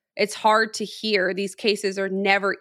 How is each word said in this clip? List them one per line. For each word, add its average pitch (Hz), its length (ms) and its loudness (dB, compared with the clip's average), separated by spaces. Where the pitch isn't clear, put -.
it's 208 200 -2
hard 220 400 2
to 214 100 -6
hear, 190 500 -2
these 196 220 -4
cases 196 420 0
are 196 100 -2
never 196 520 2